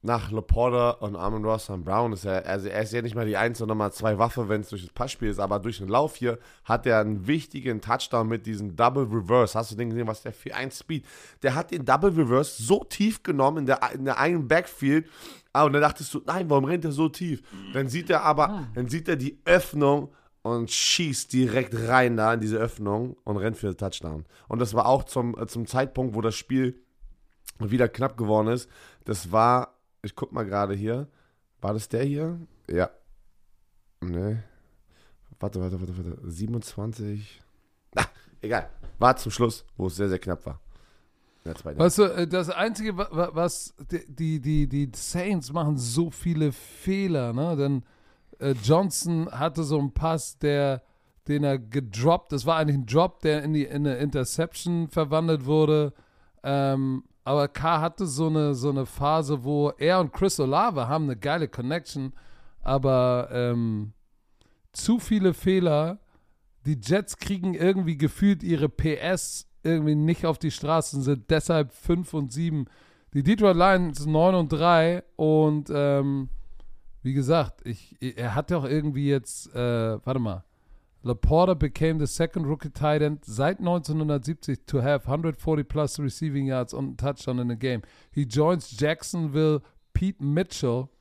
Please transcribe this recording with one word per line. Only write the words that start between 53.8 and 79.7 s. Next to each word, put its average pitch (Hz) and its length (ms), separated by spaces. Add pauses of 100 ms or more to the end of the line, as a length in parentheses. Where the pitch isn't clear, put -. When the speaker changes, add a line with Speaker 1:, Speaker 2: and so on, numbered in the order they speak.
Speaker 2:
eine 139 120
Interception 156 920
verwandelt 156 560
wurde. 151 480 (520)
Ähm, 135 580 (220)
aber 143 240
Carr 160 320
hatte 170 260
so 156 220
eine, 151 260
so 131 160
eine 135 160
Phase, 147 580
wo 147 320
er 175 240
und 151 120
Chris - 280
Olave 143 480
haben 156 160
eine 131 120
geile 143 320
Connection, 135 640 (500)
aber, 127 720
ähm, 117 600 (800)
zu - 280
viele 190 340
Fehler. 175 640 (640)
Die 143 160
Jets 165 360
kriegen 185 380
irgendwie 170 440
gefühlt 156 440
ihre 156 260
P 156 280
S - 500 (180)
irgendwie 156 320
nicht 156 300
auf 160 120
die 151 140
Straßen, - 500
sind 127 260
deshalb 156 440
fünf 170 420
und 139 180
sieben. 151 340 (460)
Die 139 120
Detroit 196 320
Lions 175 500
neun 165 300
und 160 140
drei 165 520 (140)
und, 156 580
ähm, 139 540 (760)
wie 131 100
gesagt, 139 520
ich, - 360
er 120 340
hat 147 160
ja 175 80
auch 139 60
irgendwie 143 440
jetzt, - 460
äh, 117 500